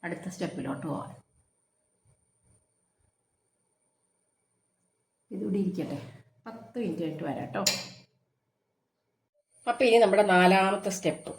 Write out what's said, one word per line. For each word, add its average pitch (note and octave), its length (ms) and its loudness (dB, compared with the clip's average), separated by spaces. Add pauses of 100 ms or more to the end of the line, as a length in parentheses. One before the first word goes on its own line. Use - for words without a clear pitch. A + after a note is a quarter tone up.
അടുത്ത F3 300 -8
സ്റ്റെപ്പിലോട്ട് C3+ 560 -8
പോകാൻ. - 220 -10 (4000)
ഇതിവിടെ G3+ 280 -4
ഇരിക്കട്ടെ, D#3 360 -6 (460)
പത്ത് - 380 -18
മിനിറ്റ് F3 200 -6
കഴിഞ്ഞിട്ട് D3+ 260 -8
വരാം B2 180 -8
കേട്ടോ. - 160 -6 (2000)
അപ്പോൾ B3 160 2
ഇനി A#3 180 8
നമ്മുടെ G3 200 4 (100)
നാലാമത്തെ F#3+ 640 4
സ്റ്റെപ്പ്. - 400 -4